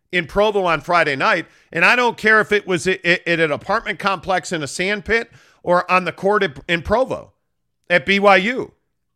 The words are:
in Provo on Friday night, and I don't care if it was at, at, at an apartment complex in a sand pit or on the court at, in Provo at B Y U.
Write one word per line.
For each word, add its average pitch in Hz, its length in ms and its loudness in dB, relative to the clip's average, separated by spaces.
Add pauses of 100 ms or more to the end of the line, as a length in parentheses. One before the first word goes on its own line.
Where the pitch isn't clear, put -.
(120)
in 180 140 -2
Provo 202 380 0
on 160 160 0
Friday 160 360 0
night, 175 300 0 (260)
and 170 120 0
I 214 120 4
don't 240 200 0
care 220 240 2
if 202 120 -4
it 208 140 0
was 180 200 -4
at, 185 180 -2
at, 175 220 0
at 170 140 0
an 160 100 0
apartment 196 480 -6
complex 185 540 -4
in 165 100 -4
a 139 60 -6
sand 196 360 -6
pit 226 260 -4 (320)
or 175 280 0
on 185 140 2
the 165 80 -6
court 202 300 0
at, 165 160 -4 (100)
in 170 140 -2
Provo 185 500 -4 (560)
at 175 180 0
B 196 140 2
Y 196 160 6
U. 214 360 -2 (440)